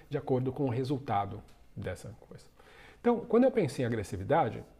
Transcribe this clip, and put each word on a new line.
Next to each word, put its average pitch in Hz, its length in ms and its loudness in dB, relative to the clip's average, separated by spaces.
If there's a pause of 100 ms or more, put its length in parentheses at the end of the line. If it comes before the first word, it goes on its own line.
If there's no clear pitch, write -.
de - 80 -4
acordo 131 360 -2
com 143 120 -2
o 135 40 0
resultado 117 720 -4 (320)
dessa 95 460 -8
coisa. - 240 -20 (560)
Então, 233 200 2
quando 233 240 6
eu 262 60 6
penso 156 300 0
em 131 40 2
agressividade, 113 800 0 (180)